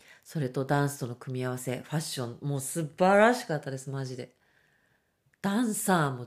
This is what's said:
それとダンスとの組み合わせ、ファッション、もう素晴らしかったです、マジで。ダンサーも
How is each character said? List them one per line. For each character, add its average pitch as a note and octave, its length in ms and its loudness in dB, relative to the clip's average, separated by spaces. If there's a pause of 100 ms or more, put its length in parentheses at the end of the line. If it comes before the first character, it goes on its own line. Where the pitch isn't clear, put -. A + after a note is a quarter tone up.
(220)
そ - 160 -8
れ C#3 100 0
と C3 160 -2
ダ C#3+ 200 4
ン C#3+ 60 2
ス C#3 80 -8
と C3+ 80 -6
の A#2 100 -8
組 B2+ 240 -6
み B2+ 40 -2
合 B2+ 60 -2
わ B2+ 80 -4
せ、 B2 200 -4
フ - 120 -16
ァ D3 80 -2
ッ - 20 -2
シ - 200 -6
ョ B2 60 -4
ン、 A#2 200 -10
も C#3+ 120 -2
う - 20 -4
素 D#3 360 -4
晴 F#3 200 6
ら A3 180 8
し A#3+ 100 -6
か D#3 120 -2
っ D3 40 -4
た C#3 100 -8
で C3 80 -6
す、 C3+ 120 -12
マ C3+ 140 -4
ジ B2+ 120 -8
で。 B2 180 -12 (1080)
ダ G3 200 0
ン A3 140 0
サ E3+ 360 2
ー C3 40 -4
も B2 120 -10